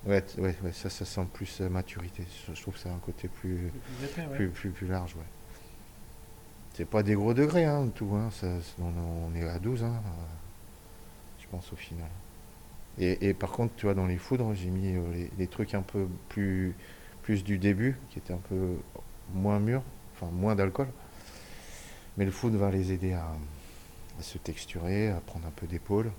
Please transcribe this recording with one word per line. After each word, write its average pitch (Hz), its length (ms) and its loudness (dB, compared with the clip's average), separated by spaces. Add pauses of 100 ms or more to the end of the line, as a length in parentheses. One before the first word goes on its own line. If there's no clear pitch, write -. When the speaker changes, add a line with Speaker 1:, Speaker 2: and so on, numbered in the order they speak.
Speaker 1:
Ouais, 98 180 6
t-, - 180 -6
ouais, 92 240 4
ouais, 85 80 0
ça, - 180 -4
ça - 140 -4
sent 92 280 -2
plus, - 280 -6
euh, 92 80 2
maturité. 90 580 -2 (220)
Je, 82 60 -6
je - 60 -8
trouve 95 140 -6
que - 60 -10
ça 90 80 -6
a 90 40 -2
un 90 60 -4
côté 90 300 -6
plus, 90 420 -2 (280)
Speaker 2:
Plus 139 80 -4
épais, 165 160 -4
ouais. 143 140 -4
Speaker 1:
plus, 101 120 2
plus, 92 220 -4
plus 92 180 -4
large, 90 260 0
ouais. 82 80 -8 (1500)
C'est 87 100 -2
pas 104 200 4
des 104 100 6
gros 104 200 6
degrés, 151 300 8
hein, 143 300 6
tout, 101 200 -2
hein, 107 180 4
ça, - 140 -2 (140)
c'est, 87 220 -6
on, 87 100 0 (380)
on 82 60 -2
est 82 120 0
à 85 100 -2
douze, 117 260 2
hein, 117 100 2
euh, 87 300 -4 (1160)
je - 80 -16
pense, 90 240 -6
au 87 40 -8
final. 82 320 -6 (920)
Et, 90 300 6
et 95 60 6
par - 160 0
contre, 117 260 2
tu 107 100 0
vois, 98 80 6
dans 95 120 4
les 90 100 4
foudres, 113 380 2
j'ai 90 160 0
mis, 95 260 2
euh, 87 60 2 (100)
les, 87 260 -2
les 92 100 4
trucs - 260 -2
un 98 80 2
peu 98 240 0 (220)
plus, 92 460 2 (480)
plus 101 200 4
du 98 160 2
début, 101 400 6 (120)
qui - 80 -6
étaient - 140 -6
un 87 160 -2
peu 92 280 2 (580)
moins 104 240 4
mûrs, 120 240 4 (320)
enfin, 85 180 -6
moins 101 220 4
d'alcool. 98 340 4 (1300)
Mais 98 80 4
le 98 60 4
foudre 110 280 4
va 98 120 6
les 95 220 4
aider 92 200 2
à, 85 140 0 (920)
à 82 40 -8
se - 160 -8
texturer, 92 720 0
à 87 160 0
prendre 82 200 -8
un 78 60 -6
peu - 140 -8
d'épaule 101 520 2